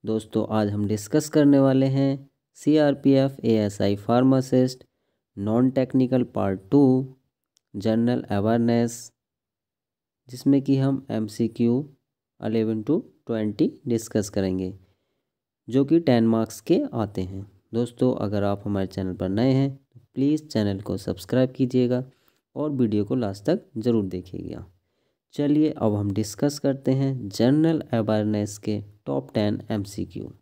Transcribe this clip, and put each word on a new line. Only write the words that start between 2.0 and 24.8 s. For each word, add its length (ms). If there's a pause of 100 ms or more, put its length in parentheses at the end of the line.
सीआरपीएफ़ 840
एएसआई 540
फार्मासिस्ट 880 (520)
नॉन 340
टेक्निकल 540 (100)
पार्ट 260 (100)
टू 120 (920)
जनरल 560
अवेयरनेस, 680 (1300)
जिसमें 340
कि 160
हम 320
एमसीक्यू 760 (560)
इलेवन 420
to 180 (260)
ट्वेंटी 440 (180)
डिस्कस 420
करेंगे, 420 (960)
जो 160
कि 160
टेन 280
मार्क्स 340
के 180 (140)
आते 280
हैं। 240 (280)
दोस्तों, 420
अगर 280
आप 200
हमारे 240
चैनल 280
पर 140
नए 220
हैं 220
तो 260 (140)
प्लीज़ 320
चैनल 360
को 160
सब्सक्राइब 540
कीजिएगा 520 (520)
और 160
वीडियो 320
को 120
लास्ट 300
तक 320
ज़रूर 280
देखिएगा। 600 (680)